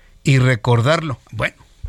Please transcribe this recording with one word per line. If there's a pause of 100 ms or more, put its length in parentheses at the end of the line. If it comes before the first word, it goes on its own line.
(240)
Y
recordarlo. (100)
Bueno, (320)